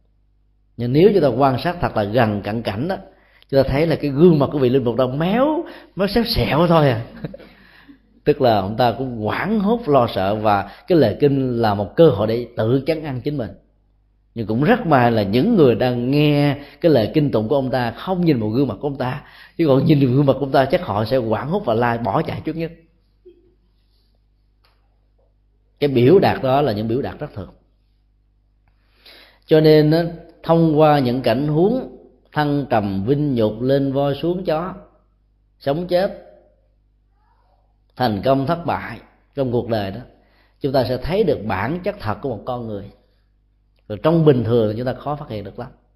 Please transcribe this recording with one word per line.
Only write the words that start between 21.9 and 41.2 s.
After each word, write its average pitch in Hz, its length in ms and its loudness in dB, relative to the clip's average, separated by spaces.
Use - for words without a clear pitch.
bỏ 117 240 -2
chạy - 240 -8
trước 160 100 -6
nhất. 165 160 -8
Cái 143 80 0
biểu 131 320 6
đạt 110 240 0
đó 131 180 2
là 135 100 0
những 107 160 -4
biểu 120 140 -2
đạt 95 180 -10
rất 147 140 -12
thường. 90 200 -14
Cho 156 140 4
nên 151 320 6
á, 170 120 2
thông 165 360 4
qua 147 200 4
những 127 220 -2
cảnh 127 260 0
huống 202 500 -2
thăng 143 380 -2
trầm, 101 360 -2
vinh 143 300 0
nhục, 110 260 -2
lên 135 320 0
voi 139 220 -2
xuống 180 300 -4
chó, 170 280 -4
sống 160 280 -4
chết, 175 380 -4
thành 107 300 -2
công 135 220 0
thất 165 180 -4
bại 110 340 -6
trong 135 160 -4
cuộc 113 180 -2
đời 101 220 -4
đó, 113 100 -12
chúng 135 120 -4
ta 131 100 2
sẽ 120 140 -4
thấy 180 260 -2